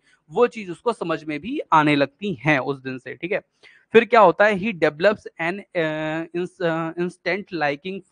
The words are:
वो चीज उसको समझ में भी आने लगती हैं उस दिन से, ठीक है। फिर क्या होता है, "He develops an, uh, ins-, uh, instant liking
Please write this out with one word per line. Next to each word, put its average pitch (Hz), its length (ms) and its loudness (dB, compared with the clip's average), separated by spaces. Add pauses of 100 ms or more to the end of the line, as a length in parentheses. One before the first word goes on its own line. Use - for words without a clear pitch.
(320)
वो 240 160 2
चीज 214 220 -12
उसको 220 240 -6
समझ 160 300 -6
में 151 160 -8
भी 247 220 -8 (120)
आने 147 220 4
लगती 143 380 -2
हैं 139 260 0
उस 139 220 -6
दिन 131 160 -8
से, 127 180 -14
ठीक 170 160 -12
है। 180 100 -4 (500)
फिर 226 140 6
क्या 226 140 4
होता 196 260 6
है, 214 80 4
"He 202 200 -4
develops 160 540 0 (140)
an, 170 120 -2
uh, 160 720 -4 (120)
ins-, 175 280 -4
uh, 165 340 -2
instant 180 440 -4 (200)
liking 147 360 -4 (120)